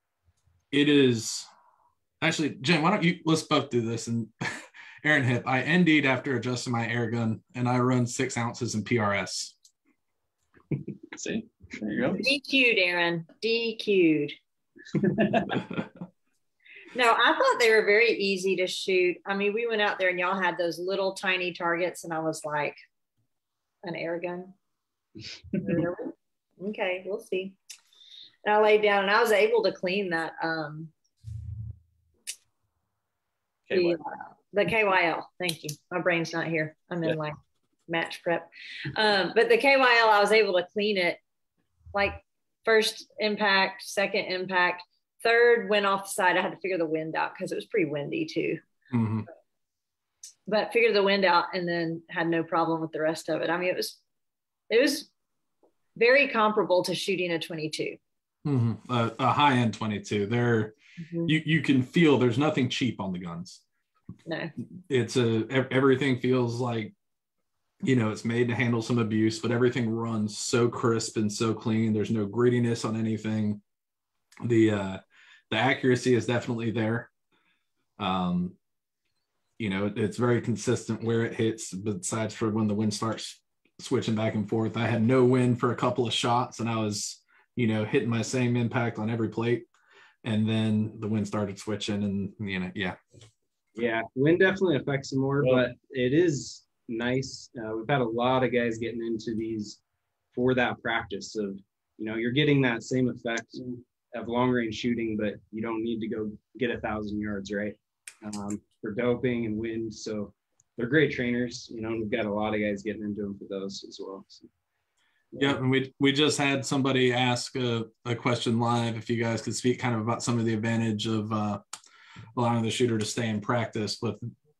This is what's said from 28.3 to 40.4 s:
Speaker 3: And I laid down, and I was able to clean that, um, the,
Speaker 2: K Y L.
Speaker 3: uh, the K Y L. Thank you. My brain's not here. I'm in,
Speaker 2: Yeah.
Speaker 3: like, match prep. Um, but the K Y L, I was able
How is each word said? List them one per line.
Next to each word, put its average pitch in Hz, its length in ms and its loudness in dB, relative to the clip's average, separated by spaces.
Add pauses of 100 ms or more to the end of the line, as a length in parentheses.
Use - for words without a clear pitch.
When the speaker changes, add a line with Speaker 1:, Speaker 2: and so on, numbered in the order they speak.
Speaker 3:
And 208 120 4
I 214 40 6
laid 208 220 6
down, 202 220 4
and 196 80 2
I 220 80 6
was 226 100 4
able 214 320 4
to 180 100 2
clean 185 380 -2
that, 165 220 -2 (100)
um, 160 460 -6 (2750)
the, - 80 -2
Speaker 2:
K 180 80 4
Y 170 80 2
L. 160 120 -2
Speaker 3:
uh, - 300 -12 (180)
the 196 120 2
K 220 200 2
Y 185 260 4
L. - 280 -6
Thank 175 240 -4
you. 151 80 -8 (220)
My 180 80 -2
brain's 170 320 0
not 160 160 -4
here. 156 280 -2 (140)
I'm 175 140 -4
in, 165 60 0
Speaker 2:
Yeah. 160 40 0
Speaker 3:
like, 151 200 -6 (540)
match 165 340 -4
prep. - 280 -2 (460)
Um, 202 380 2
but 233 140 4
the 233 100 6
K 277 180 6
Y 247 240 6
L, 220 100 6
I 208 100 6
was 202 120 4
able 208 220 4